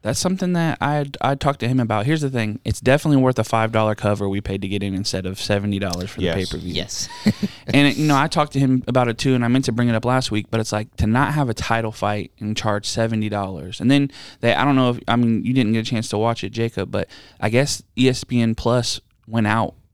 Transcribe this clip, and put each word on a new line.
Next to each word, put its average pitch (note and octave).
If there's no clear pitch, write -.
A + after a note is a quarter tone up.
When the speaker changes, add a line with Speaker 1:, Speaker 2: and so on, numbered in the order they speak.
Speaker 1:
That's -
something F#3
that E3
I'd, C#3+
I'd C#3
talk C#3
to A2+
him B2+
about. G#2+
Here's D#3
the C#3+
thing. A2
It's -
definitely C#3
worth B2+
a A2
five A2
dollar A2
cover G2+
we G2
paid G2
to G2
get G2+
in G2+
instead F#2+
of F#2+
seventy G2+
dollars F2+
for -
the F2+
Speaker 2:
Yes. E2+
Speaker 1:
pay-per-view. F2+
Speaker 3:
Yes. -
<laughs> -
Speaker 1:
And, C#3+
it, B2
you D3+
know, D3
I C#3+
talked D3+
to C#3+
him C3
about B2+
it A2+
too, C3
and B2
I A#2+
meant C3
to B2
bring A#2+
it A#2
up A2
last B2+
week, G#2+
but A2+
it's G#2+
like, G#2+
to -
not B2
have D3
a A2+
title A2+
fight G#2
and G#2+
charge G#2
seventy A2+
dollars. F#2+
And A#2
then C#3
they, A#2
I -
don't C#3+
know B2+
if, A#2+
I A#2
mean, A#2
you B2+
didn't A#2
get A2+
a A2
chance A2+
to G#2
watch A2+
it, G2+
Jacob, A2+
but G2
I G#2+
guess B2+
E B2+
S B2+
P B2
N A2+
Plus A#2+
went A2
out G#2